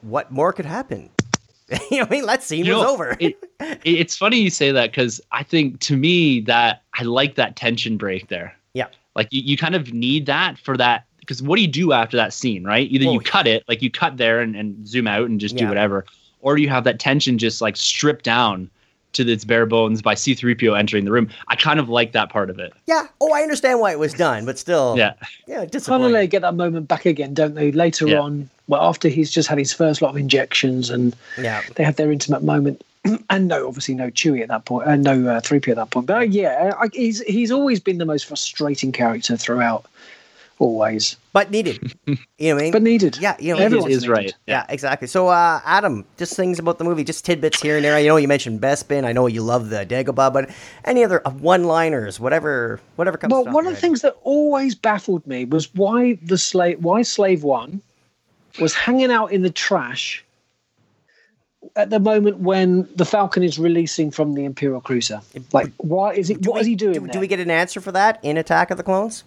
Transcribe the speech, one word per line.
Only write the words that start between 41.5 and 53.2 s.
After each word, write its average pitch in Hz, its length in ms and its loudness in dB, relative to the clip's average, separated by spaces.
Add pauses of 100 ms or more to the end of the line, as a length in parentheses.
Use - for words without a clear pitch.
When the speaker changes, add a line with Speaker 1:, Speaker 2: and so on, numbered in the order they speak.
Speaker 1:
needed. 170 420 -4 (120)
Speaker 2:
<laughs> 143 120 -2 (200)
Speaker 1:
You 156 120 0
know 151 60 4
what 143 60 0
I - 40 0
mean? 165 60 -2
Speaker 3:
But 214 100 4
needed. 220 380 4
Speaker 1:
Yeah, 190 200 0
you 160 140 -2
know, 156 60 0
Speaker 2:
He 190 60 6
Speaker 3:
Everyone's 220 280 2
Speaker 2:
is 127 100 2
Speaker 3:
needed. 120 80 0
Speaker 2:
right. 101 220 0 (140)
Speaker 1:
Yeah, 123 200 -2
Speaker 2:
Yeah. - 60 -8
Speaker 1:
exactly. 135 340 -4
So, 185 220 2
uh, 170 340 4
Adam, 160 420 0 (120)
just - 180 -8
things 180 240 -2
about 165 200 -2
the 165 40 -4
movie, 170 200 -2
just 156 200 -8
tidbits 156 380 0
here 151 140 0
and 147 100 2
there. 147 140 4
You 147 80 6
know, 156 100 8
you 143 100 4
mentioned 127 340 0
Bespin. 139 440 0
I 117 60 -2
know 127 160 4
you 113 160 -2
love 117 260 0
the 104 160 -4
Dagobah, 131 480 0
but 135 160 0 (360)
any 247 180 4
other, 185 240 2
uh, - 40 -2
one-liners, 160 880 2
whatever, 127 600 -2 (160)
whatever 175 220 -2
comes - 140 -2